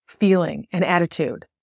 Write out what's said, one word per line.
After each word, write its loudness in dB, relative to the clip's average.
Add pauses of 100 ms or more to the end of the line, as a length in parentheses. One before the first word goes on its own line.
feeling 0
and -2
attitude. -2 (180)